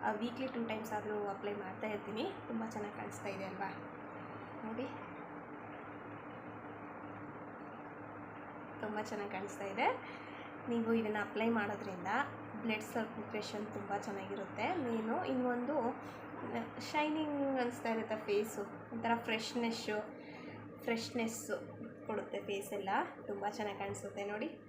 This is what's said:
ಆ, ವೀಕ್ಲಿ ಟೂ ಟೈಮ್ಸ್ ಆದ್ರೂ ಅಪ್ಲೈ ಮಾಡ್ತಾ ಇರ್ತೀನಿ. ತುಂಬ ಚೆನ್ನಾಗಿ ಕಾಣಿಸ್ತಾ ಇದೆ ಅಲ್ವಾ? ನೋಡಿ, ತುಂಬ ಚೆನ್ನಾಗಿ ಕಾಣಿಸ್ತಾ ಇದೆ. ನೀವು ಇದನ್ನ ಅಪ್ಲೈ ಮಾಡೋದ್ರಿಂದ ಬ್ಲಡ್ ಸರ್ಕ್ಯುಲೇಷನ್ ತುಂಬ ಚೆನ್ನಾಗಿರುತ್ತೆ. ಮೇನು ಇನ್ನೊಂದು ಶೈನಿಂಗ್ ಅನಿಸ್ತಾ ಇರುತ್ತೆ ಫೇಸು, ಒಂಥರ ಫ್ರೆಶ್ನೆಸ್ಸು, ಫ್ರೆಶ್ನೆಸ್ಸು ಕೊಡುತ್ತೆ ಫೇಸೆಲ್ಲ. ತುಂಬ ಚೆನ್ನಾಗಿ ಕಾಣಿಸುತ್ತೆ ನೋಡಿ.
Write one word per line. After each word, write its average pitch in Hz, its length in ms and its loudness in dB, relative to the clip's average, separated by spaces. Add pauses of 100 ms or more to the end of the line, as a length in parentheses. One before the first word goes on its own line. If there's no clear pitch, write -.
ಆ, 214 60 4
ವೀಕ್ಲಿ 240 360 0
ಟೂ 233 180 0
ಟೈಮ್ಸ್ 220 280 -2
ಆದ್ರೂ 208 340 0
ಅಪ್ಲೈ 202 280 0
ಮಾಡ್ತಾ 196 320 -4
ಇರ್ತೀನಿ. 214 460 0 (160)
ತುಂಬ 226 220 0
ಚೆನ್ನಾಗಿ 208 260 -4
ಕಾಣಿಸ್ತಾ 202 320 -4
ಇದೆ 190 160 -2
ಅಲ್ವಾ? 190 240 -2 (960)
ನೋಡಿ, 226 220 -2 (4000)
ತುಂಬ 214 200 0
ಚೆನ್ನಾಗಿ 208 300 -2
ಕಾಣಿಸ್ತಾ 196 340 -4
ಇದೆ. 202 220 4 (840)
ನೀವು 226 260 6
ಇದನ್ನ 214 260 4
ಅಪ್ಲೈ 220 280 4
ಮಾಡೋದ್ರಿಂದ 202 580 2 (560)
ಬ್ಲಡ್ 214 200 2
ಸರ್ಕ್ಯುಲೇಷನ್ 214 840 -2
ತುಂಬ 202 300 -2
ಚೆನ್ನಾಗಿರುತ್ತೆ. 202 800 0
ಮೇನು 233 500 4
ಇನ್ನೊಂದು 247 840 4 (840)
ಶೈನಿಂಗ್ 294 680 4
ಅನಿಸ್ತಾ 240 280 2
ಇರುತ್ತೆ 220 280 4
ಫೇಸು, 208 460 4 (300)
ಒಂಥರ 226 180 2 (140)
ಫ್ರೆಶ್ನೆಸ್ಸು, 220 960 2 (640)
ಫ್ರೆಶ್ನೆಸ್ಸು 226 960 0 (280)
ಕೊಡುತ್ತೆ 202 320 0
ಫೇಸೆಲ್ಲ. 196 500 -2 (380)
ತುಂಬ 202 220 0
ಚೆನ್ನಾಗಿ 208 300 0
ಕಾಣಿಸುತ್ತೆ 202 460 -2
ನೋಡಿ. 208 220 0 (220)